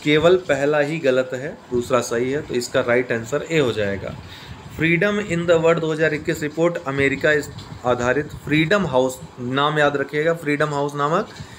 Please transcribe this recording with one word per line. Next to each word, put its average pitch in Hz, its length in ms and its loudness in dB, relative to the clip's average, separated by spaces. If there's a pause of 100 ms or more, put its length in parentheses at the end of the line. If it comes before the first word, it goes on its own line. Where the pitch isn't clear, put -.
केवल 156 320 6
पहला 147 420 0
ही 147 200 0
गलत 131 340 2
है, 139 260 -8 (120)
दूसरा 123 300 0
सही 120 300 -2
है, 147 120 -2
तो - 120 -6
इसका 123 260 0
राइट 120 320 2
आंसर 117 380 -4
ए 165 80 2
हो 127 140 2
जाएगा। 101 420 -4 (640)
Freedom 175 400 2 (120)
in 170 140 -2
the 165 160 6
World 165 180 4
दो 156 120 -2
हज़ार 156 220 0
इक्कीस 151 280 -4
रिपोर्ट 165 440 0
अमेरिका 139 460 2
इस 147 160 0 (380)
आधारित 123 400 2
फ्रीडम 160 600 0
हाउस, 131 340 2 (200)
नाम 139 380 0
याद 143 180 4
रखिएगा, 151 380 0
फ्रीडम 151 340 0
हाउस 143 260 -2
नामक 151 340 0 (300)